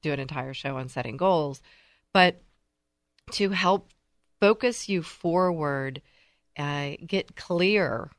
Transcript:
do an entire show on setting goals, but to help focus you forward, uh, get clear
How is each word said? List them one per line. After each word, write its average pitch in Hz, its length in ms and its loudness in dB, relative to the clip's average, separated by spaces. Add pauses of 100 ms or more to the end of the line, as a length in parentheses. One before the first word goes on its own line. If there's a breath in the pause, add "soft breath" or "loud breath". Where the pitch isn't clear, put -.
do 151 100 -4
an 135 80 -4
entire 135 320 -8
show 135 240 -8
on 131 140 -8
setting 120 260 -8
goals, 156 460 0 (500 soft breath)
but - 300 4 (880)
to 196 180 0
help 185 380 2 (520)
focus 226 480 2
you 190 140 0
forward, 156 1000 -2 (560 soft breath)
uh, 143 320 -4 (160)
get - 300 -4
clear 175 840 0